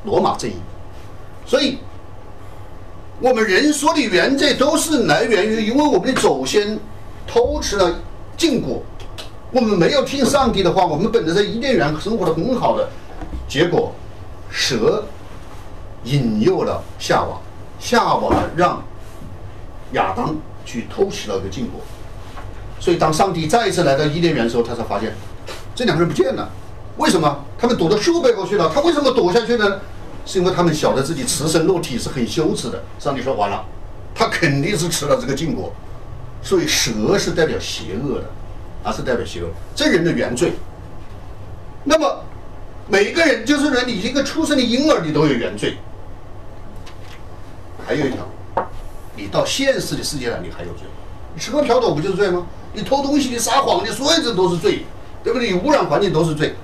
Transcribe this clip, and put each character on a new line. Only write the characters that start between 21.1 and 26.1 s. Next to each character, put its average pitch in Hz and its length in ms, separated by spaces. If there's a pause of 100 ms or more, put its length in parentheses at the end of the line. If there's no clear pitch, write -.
了 98 100
个 92 80
禁 120 220
果， - 100 (1000)
所 - 160
以 160 40
当 156 160
上 185 200
帝 160 140
再 226 220
一 - 20
次 165 140
来 135 100
到 147 80
伊 151 160
甸 170 140
园 117 100
的 117 60
时 120 80
候， 117 60
他 120 120
才 113 80
发 101 160
现 107 160 (580)
这 247 120
两 160 120
个 170 60
人 165 80